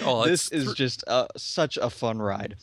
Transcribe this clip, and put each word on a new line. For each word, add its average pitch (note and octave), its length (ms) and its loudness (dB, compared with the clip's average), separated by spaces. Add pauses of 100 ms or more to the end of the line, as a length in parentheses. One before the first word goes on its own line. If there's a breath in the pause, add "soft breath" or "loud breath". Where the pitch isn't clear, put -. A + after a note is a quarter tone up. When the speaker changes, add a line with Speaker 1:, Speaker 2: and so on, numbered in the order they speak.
Speaker 1:
Oh, B2 220 4
Speaker 2:
this E3+ 260 2
Speaker 1:
it's - 0 -
Speaker 2:
is C#3+ 160 0
Speaker 1:
thr- A#2 60 -2
Speaker 2:
just, B2+ 340 -2
uh, A#2+ 180 2 (120)
such - 400 -2
a A#2+ 120 0
fun A2+ 280 -2
ride. G2+ 440 -2